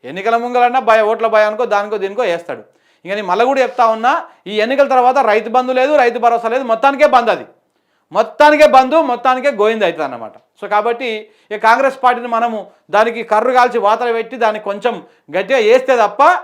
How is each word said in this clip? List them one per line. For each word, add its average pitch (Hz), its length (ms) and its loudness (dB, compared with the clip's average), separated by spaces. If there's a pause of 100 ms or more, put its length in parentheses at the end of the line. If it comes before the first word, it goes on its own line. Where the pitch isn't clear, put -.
ఎన్నికల 196 320 -4
ముంగలన్నా 247 420 0
భయ, 220 220 2
ఓట్ల 220 260 0
భయానికో 214 380 0
దానికో 208 320 -4
దీనికో 196 240 -6
వేస్తాడు. 170 420 -6 (420)
ఇంకా 190 100 -6
నేను 208 120 -8
మళ్ళీ 202 180 0
కూడా 269 160 0
చెప్తా 247 260 0
ఉన్నా, 226 360 -2 (240)
ఈ 214 140 -4
ఎన్నికల 269 260 0
తర్వాత 254 300 2
రైతు 220 320 0
బంధు 254 220 0
లేదు, 262 240 0
రైతు 240 240 2
భరోసా 233 280 0
లేదు, 254 160 -4
మొత్తానికే 269 440 0
బంద్ 233 220 2
అది, 147 160 -4 (680)
మొత్తానికే 294 560 4
బంద్, 262 280 4
మొత్తానికే 254 560 0
గోయింది 214 320 0
అవుతుంది 165 200 -2
అన్నమాట. 117 340 -10
So - 320 -18
కాబట్టి 220 600 -4 (220)
ఇక 214 120 -8
కాంగ్రెస్ 262 400 2
పార్టీని 240 240 0
మనము 226 400 -4 (240)
దానికి 226 320 0
కర్రు 220 280 0
కాల్చి 247 280 2
వాతలు 226 340 0
పెట్టి 226 220 -6
దాన్ని 214 240 -2
కొంచెం 202 440 -6 (340)
గట్టిగా 208 220 -2
వేస్తే 247 380 2
తప్ప 269 460 2